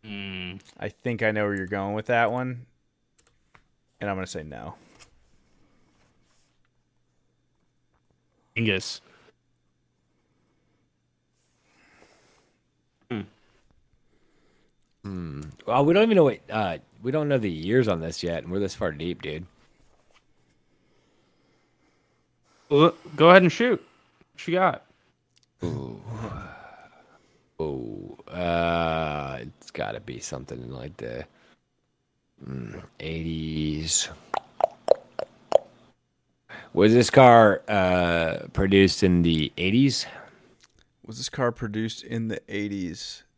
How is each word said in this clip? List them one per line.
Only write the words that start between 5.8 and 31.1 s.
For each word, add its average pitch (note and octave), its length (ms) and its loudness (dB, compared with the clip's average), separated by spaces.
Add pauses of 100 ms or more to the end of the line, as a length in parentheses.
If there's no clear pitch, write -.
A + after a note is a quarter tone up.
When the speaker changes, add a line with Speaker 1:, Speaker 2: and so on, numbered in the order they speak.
Speaker 1:
Angus. G#2+ 460 -2 (4000)
Hmm. A2 120 -6 (1800)
Speaker 3:
Hmm. F2 380 -10 (240)
Well, B2+ 200 2
we D#3+ 80 4
don't G3+ 100 4
even A3+ 140 2
know E3 80 8
what, B2 140 0 (120)
uh, G2 260 -2 (240)
we A#2+ 100 -6
don't D3+ 180 -2
know C#3 100 2
the G#2 100 -2
years G2 380 0
on F2+ 120 0
this E2 220 -8
yet, E2+ 220 -4
and E2 80 -10
we're F#2+ 80 -4
this F#2+ 160 -6
far F#2 160 -4
deep, D#2+ 320 -8
dude. D2+ 220 -10 (3250)
Speaker 1:
Well, D3+ 240 6 (220)
go D#3+ 140 8
ahead F#3 120 10
and F3 100 4
shoot. A#3 320 0 (500)
What - 140 -14
you E3 60 -2
got? F#3 300 0 (800)
Speaker 3:
Ooh. C#2 380 -8 (1600)
Ooh. A1+ 560 -10 (100)
Uh, E2 1120 -2
it's - 300 -20
gotta A1 280 -8
be A#1+ 200 -14
something B1+ 420 -12
in, A#1+ 100 -14
like, B1+ 260 -14
the, A#1+ 280 -12 (1200)